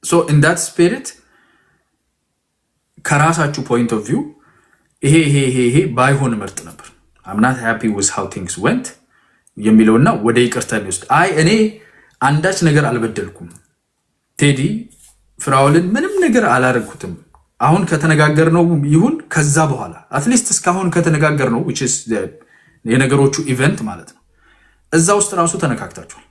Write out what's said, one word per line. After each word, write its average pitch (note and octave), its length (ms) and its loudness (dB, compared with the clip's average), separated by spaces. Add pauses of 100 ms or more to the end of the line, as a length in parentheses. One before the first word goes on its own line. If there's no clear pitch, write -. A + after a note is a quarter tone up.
So E3+ 180 0
in D3 180 2
that E3+ 200 2
spirit - 460 -2 (2000)
ከራሳችሁ D3 580 0
point A#2+ 280 -2
of A2 120 -2
view A#2 180 -4 (840)
ይሄ፣ C#3 180 4
ይሄ፣ C#3+ 220 2
ይሄ፣ C3 220 0
ይሄ A#2+ 120 2 (140)
ባይሆን C3 420 0
እመርጥ G2+ 300 -8
ነበር፣ - 260 -20 (380)
I'm G2 120 -8
not B2+ 200 2
happy A2+ 300 -4
with G2+ 220 -2
how G2 160 -6
things F#2+ 300 -10
went G#3+ 300 -2 (680)
የሚለውና A2 520 4 (120)
ወደ - 200 0
ይቅርታ A#2+ 320 -2
የሚወስድ፣ G2+ 380 -6
አይ D#3+ 260 4
እኔ D#3+ 140 2 (680)
አንዳች D#3 420 0
ነገር D3+ 240 2
አልበደልኩም፣ A2 600 -6 (920)
ቴዲ C#3 220 2 (800)
ፍራውልን C#3+ 480 2
ምንም D#4+ 320 -2
ነገር B3 260 2
አላረግኩትም። B2 680 -2 (480)
አሁን D#3+ 240 2
ከተነጋገርነው D#3+ 800 2 (220)
ይሁን F3 280 4 (140)
ከዛ D3+ 280 0 (100)
በኋላ A2+ 280 -6 (160)
at C#3+ 160 -4
least B3 240 0
እስካሁን F3+ 400 -2
ከተነጋገርነው D3+ 720 0
which - 200 -6
is A#2+ 120 -2 (120)
the A2 140 -2 (640)
የነገሮቹ C3+ 500 2 (120)
ኢቨንት C3 360 0
ማለት - 280 -12
ነው። - 100 -20 (720)
እዛ E3 220 2
ውስጥ G3+ 200 -2
ራሱ E3+ 240 -2
ተነካክታችኋል። - 720 -8